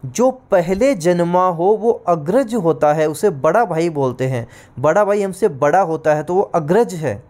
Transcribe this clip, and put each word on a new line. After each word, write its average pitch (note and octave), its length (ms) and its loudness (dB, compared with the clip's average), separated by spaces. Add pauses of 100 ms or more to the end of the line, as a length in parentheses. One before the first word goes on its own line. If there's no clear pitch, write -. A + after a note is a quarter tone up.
जो F#3 280 0 (200)
पहले F#3+ 440 2
जन्मा F3 540 0
हो E3+ 160 -2 (100)
वो G#3+ 160 -2 (180)
अग्रज F3+ 460 0
होता D#3+ 380 2
है, D#3 160 0
उसे D#3+ 220 0
बड़ा D#3+ 340 0
भाई E3+ 260 -2
बोलते C3+ 360 -2
हैं। B2 200 -4 (320)
बड़ा D#3+ 260 2
भाई G#3 180 0
हमसे G3 260 -2
बड़ा D3 320 2
होता D#3 340 0
है D3+ 80 -4
तो D#3+ 120 -4
वो F#3+ 80 2 (120)
अग्रज F3+ 400 0
है। C#3+ 360 -6